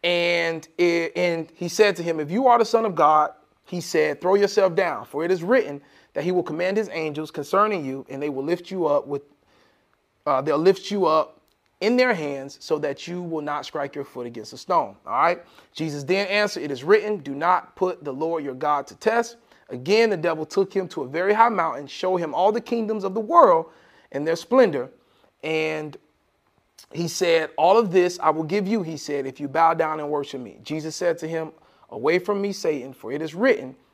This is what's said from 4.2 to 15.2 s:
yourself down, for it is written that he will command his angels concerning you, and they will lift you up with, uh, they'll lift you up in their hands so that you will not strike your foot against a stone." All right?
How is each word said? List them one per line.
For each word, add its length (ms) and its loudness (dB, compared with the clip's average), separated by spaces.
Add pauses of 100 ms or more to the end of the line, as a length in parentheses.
yourself 400 2
down, 300 -2
for 180 -6
it 80 0
is 120 0
written 380 0 (320)
that 120 -4
he 80 0
will 100 2
command 320 -2
his 160 -2
angels 400 -6
concerning 540 0
you, 240 -8
and 120 -8
they 80 -4
will 140 -6
lift 260 -4
you 160 -2
up 220 2
with, 140 -6 (1040)
uh, 160 2
they'll 160 0
lift 340 2
you 140 0
up 340 2 (420)
in 160 2
their 160 4
hands 480 -6
so 180 0
that 280 -6
you 140 -8
will 200 -6
not 240 -6
strike 300 -8
your 100 -8
foot 200 -12
against 280 -12
a 40 -16
stone." 380 0 (100)
All 80 -6
right? 280 2 (320)